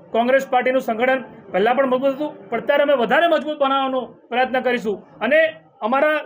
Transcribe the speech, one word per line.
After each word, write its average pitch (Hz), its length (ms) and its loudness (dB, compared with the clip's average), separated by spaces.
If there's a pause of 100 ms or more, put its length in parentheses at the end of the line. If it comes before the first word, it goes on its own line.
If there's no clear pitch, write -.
(100)
કોંગ્રેસ 254 360 2
પાર્ટીનું 254 340 0
સંગઠન 247 440 -2 (280)
પહેલાં 220 240 2
પણ 269 100 2
મજબૂત 262 280 0
હતું, 294 340 -10
પણ 226 120 -4
અત્યારે 285 220 2
અમે 285 120 2
વધારે 262 340 2
મજબૂત 302 300 -2
બનાવવાનો 269 420 0 (300)
પ્રયત્ન 247 300 0
કરીશું, 220 420 -4 (180)
અને 269 200 2 (400)
અમારા 285 460 0